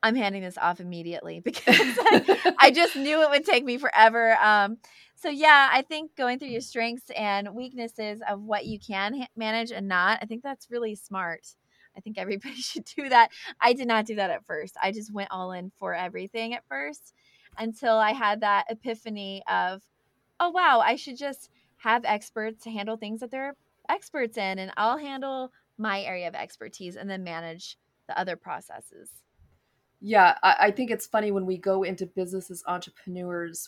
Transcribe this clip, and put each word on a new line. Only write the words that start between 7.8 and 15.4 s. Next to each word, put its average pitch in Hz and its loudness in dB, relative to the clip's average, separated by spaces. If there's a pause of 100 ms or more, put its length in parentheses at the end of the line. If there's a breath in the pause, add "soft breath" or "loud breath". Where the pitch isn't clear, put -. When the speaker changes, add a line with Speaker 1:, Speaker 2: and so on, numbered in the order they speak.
Speaker 1:
of 202 -6
what 208 -2
you 214 -8
can 208 -4
ha-, 247 -10
manage 226 -4
and 196 -8
not, 190 2
I 214 -10
think 226 -12
that's 277 -12
really 233 -6
smart. 185 -8 (400 soft breath)
I - -20
think 214 -12
everybody 208 -8
<laughs> 247 -12
should - -10
do 285 -8
that. 233 4 (280 loud breath)
I 240 4
did 254 -4
not 220 0
do 220 -8
that 196 -2
at 147 -6
first. 170 -10
I 190 -2
just 214 -12
went 202 -8
all 185 -8